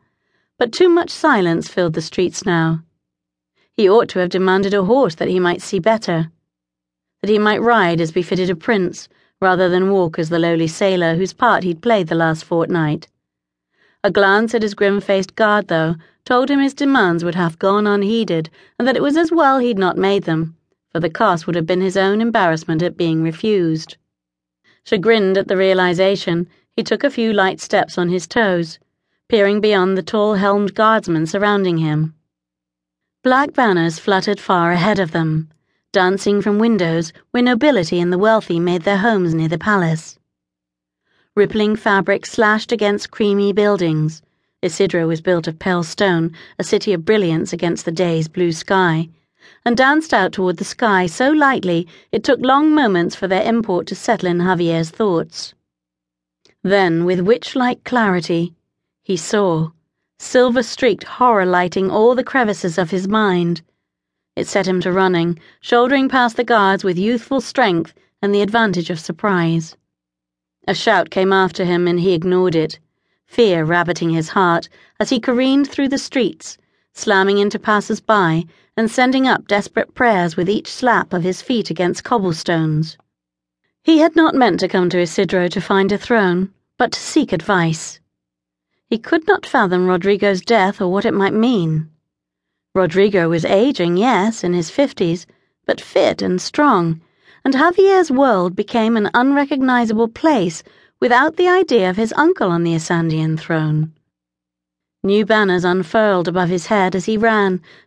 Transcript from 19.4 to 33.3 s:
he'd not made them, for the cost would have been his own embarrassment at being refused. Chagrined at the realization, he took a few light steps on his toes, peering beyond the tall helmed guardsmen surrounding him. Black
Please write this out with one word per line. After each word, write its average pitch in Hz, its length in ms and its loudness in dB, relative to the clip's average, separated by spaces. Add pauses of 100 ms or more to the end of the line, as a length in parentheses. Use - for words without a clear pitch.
he'd 240 200 -2
not 185 180 0
made 196 280 0
them, 160 320 -4 (340)
for 165 100 -4
the 175 100 -2
cost 175 360 0
would 175 100 -2
have 170 100 -4
been 180 140 0
his 185 160 -2
own 196 240 2
embarrassment 170 640 0
at 170 140 -4
being 160 260 0
refused. 165 720 -2 (880)
Chagrined 208 520 2
at 196 120 -2
the 196 80 0
realization, 185 920 0 (260)
he 220 80 -4
took 220 220 -4
a 285 60 2
few 226 220 -2
light 190 280 0
steps - 380 -2
on 175 100 0
his 175 180 -4
toes, 180 520 -2 (500)
peering 208 320 2
beyond 190 360 2
the 180 60 -2
tall 208 320 0
helmed 202 400 0
guardsmen 208 520 0
surrounding 196 520 0
him. 156 360 -2 (1080)
Black 262 320 0